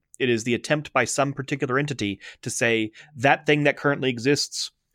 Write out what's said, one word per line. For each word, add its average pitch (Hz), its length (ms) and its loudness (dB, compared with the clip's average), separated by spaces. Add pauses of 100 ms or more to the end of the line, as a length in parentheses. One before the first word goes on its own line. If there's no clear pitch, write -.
(180)
It 127 100 0
is 113 160 2
the 120 80 -2
attempt 151 400 -2
by 123 140 2
some 139 260 -2
particular 135 460 -4
entity 117 420 -4 (220)
to 120 80 -8
say, 113 420 0 (240)
"That 135 300 2
thing 151 180 4
that 139 140 2
currently 143 320 0
exists 127 640 -2 (220)